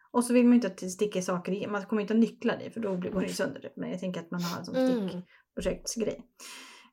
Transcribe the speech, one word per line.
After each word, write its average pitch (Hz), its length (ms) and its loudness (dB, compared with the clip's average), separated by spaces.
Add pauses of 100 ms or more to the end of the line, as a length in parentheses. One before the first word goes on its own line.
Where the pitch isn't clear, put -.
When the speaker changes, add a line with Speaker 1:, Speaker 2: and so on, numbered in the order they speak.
(100)
Speaker 1:
och 240 140 2
så 240 80 0
vill 240 120 8
man 240 100 10
inte 226 120 6
att 185 120 -6
det 185 120 -8
sticker 202 300 -2
saker 180 320 -2
i, 202 140 -4
man 202 200 -2
kommer 214 160 0
inte 214 120 0
att 226 60 8
nyckla 220 420 2
i, - 80 -10
för 233 100 -10
då 196 160 -2
blir, 180 140 -4
går 185 100 -2
det - 60 0
ju 90 60 -4
sönder. - 440 -6
Men 160 140 -6
jag 180 100 -6
tänker 180 200 -6
att - 100 -14
man 175 120 -4
har 175 160 -4
en 185 60 -10
sån 240 120 -6
Speaker 2:
Mm. 254 320 2
Speaker 1:
stickprojektsgrej. - 1120 -6 (720)